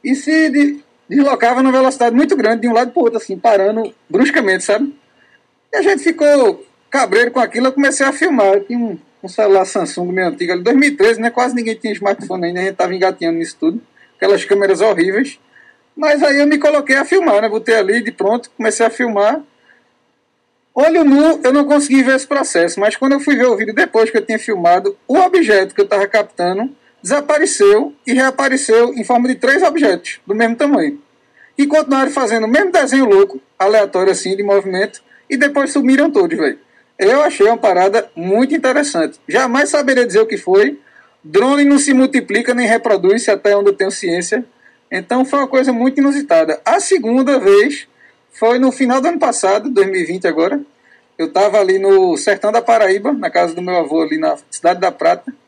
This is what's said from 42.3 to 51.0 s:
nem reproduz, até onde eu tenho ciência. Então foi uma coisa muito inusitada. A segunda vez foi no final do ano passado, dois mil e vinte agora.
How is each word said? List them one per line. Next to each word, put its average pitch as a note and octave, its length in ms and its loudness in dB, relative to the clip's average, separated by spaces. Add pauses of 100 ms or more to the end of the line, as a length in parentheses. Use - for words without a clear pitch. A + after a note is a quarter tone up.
nem A#3+ 140 -2
reproduz, G#3 600 0
até G3+ 300 0
onde G3+ 140 4
eu G3 40 -4
tenho G3 160 -4
ciência. F3+ 540 -4 (440)
Então B3 360 -2
foi C#4 140 -2
uma C4+ 80 -2
coisa C4 260 0
muito C4 260 -2
inusitada. C#4+ 640 0
A F#4+ 160 0
segunda C4 600 0
vez A3+ 480 2 (440)
foi A#3+ 280 0
no C4 120 2
final C4 300 -2
do C#4+ 60 -2
ano E4+ 120 -2
passado, G#3+ 500 0
dois G3 180 2
mil F#3+ 120 -4
e E3 60 -4
vinte F3+ 220 -6
agora. E3+ 340 -2 (560)